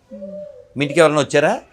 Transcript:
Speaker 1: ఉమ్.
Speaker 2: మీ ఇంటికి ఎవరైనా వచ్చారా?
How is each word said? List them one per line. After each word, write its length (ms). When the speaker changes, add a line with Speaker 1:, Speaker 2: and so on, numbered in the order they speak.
Speaker 1:
ఉమ్. 680
Speaker 2:
మీ 60
ఇంటికి 160
ఎవరైనా 200
వచ్చారా? 400